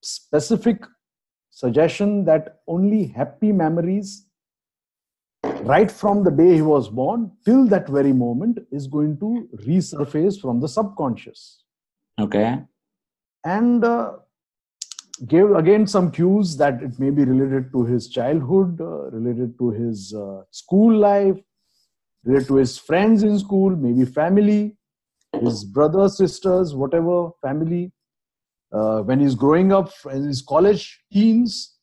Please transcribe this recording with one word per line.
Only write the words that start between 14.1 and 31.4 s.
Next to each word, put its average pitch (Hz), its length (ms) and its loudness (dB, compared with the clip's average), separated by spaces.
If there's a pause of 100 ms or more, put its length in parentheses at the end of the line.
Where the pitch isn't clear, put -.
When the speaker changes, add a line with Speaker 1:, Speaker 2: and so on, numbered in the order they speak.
Speaker 1:
gave 190 240 4
again 196 340 4
some 185 260 0
cues 180 460 0
that 135 240 0
it 127 160 -12
may 135 140 0
be 143 120 2
related 131 500 0
to 123 120 0
his 120 240 -2
childhood, 160 720 0
uh, 160 380 -10
related 120 400 -4
to 123 100 0
his, 107 460 -6
uh, 98 340 -12
school 214 460 2
life, 202 440 2 (840)
related 131 240 0
to 139 80 0
his 131 220 0
friends 202 440 2
in 208 160 2
school, 190 380 0
maybe 127 300 0
family, 208 720 0 (640)
his 113 240 -4
brothers, 160 540 2
sisters, 180 580 0
whatever, 170 560 -2 (100)
family, 165 500 -4 (800)
uh, 110 300 -2
when 127 180 0
he's 139 160 2
growing 160 380 4
up, 196 180 0 (200)
in 135 160 -6
his 135 140 -6
college, 180 680 0
teens. 220 720 0